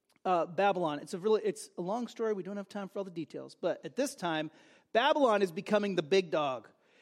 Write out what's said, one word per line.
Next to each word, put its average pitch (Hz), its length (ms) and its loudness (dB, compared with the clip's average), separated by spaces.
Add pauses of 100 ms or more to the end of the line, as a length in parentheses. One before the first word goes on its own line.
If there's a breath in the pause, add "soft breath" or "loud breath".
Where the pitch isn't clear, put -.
(240)
uh, 175 220 2
Babylon. 175 540 0
It's 156 140 -12
a 190 40 -6
really, 208 260 2
it's - 340 -4
a 190 40 -6
long 226 260 -4
story. 220 240 -4
We 196 100 -6
don't 196 140 -10
have 196 120 -10
time 202 200 -10
for - 100 -10
all 196 60 -4
the 190 60 -14
details. 143 500 -12
But 170 240 -2
at 156 120 -14
this 277 180 0
time, 156 360 -2 (420 soft breath)
Babylon 254 500 4
is 185 100 2
becoming 202 440 0
the 170 60 2
big 175 280 2
dog. 143 380 -2 (340 soft breath)